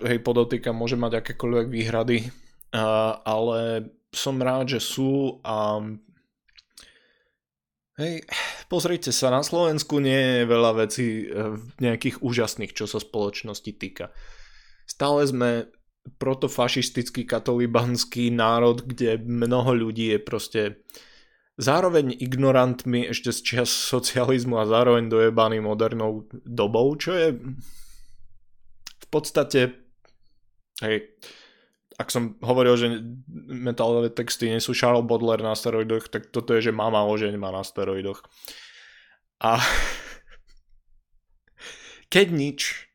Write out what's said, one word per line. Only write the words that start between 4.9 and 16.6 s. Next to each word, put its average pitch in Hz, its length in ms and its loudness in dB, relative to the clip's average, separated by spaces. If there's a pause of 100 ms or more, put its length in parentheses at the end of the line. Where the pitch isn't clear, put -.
a 107 400 -2 (2250)
hej, 160 240 -6 (480)
pozrite 170 400 -2
sa, 127 180 2
na 127 140 2
Slovensku 160 560 0
nie 135 180 2
je 127 320 2
veľa 117 240 6 (140)
vecí, 110 400 -2
e, 107 320 -6 (240)
nejakých 120 400 -2
úžasných, 113 500 -2
čo 107 140 -6
sa 104 160 -6
spoločnosti 104 720 -6
týka. - 400 -12 (720)
Stále 147 400 2
sme 123 240 2 (680)
protofašistický, 127 1040 0